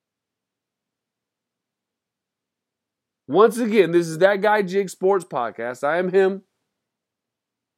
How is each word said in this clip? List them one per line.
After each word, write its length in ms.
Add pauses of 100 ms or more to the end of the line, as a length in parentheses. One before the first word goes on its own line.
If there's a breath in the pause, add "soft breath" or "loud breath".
(3250)
Once 300
again, 320
this 160
is 120
That 220
Guy 220
Jig 260
Sports 360
Podcast. 600
I 140
am 140
him, 300 (1400)